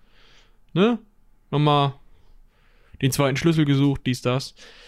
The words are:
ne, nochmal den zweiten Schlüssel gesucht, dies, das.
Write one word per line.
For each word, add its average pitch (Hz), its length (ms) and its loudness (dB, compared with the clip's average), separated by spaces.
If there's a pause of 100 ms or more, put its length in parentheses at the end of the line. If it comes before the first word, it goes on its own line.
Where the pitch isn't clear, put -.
(760)
ne, 214 240 2 (540)
nochmal 143 420 2 (1040)
den 135 120 0
zweiten 135 240 0
Schlüssel 160 280 0
gesucht, 139 400 0
dies, 127 160 -4
das. 127 360 -4 (320)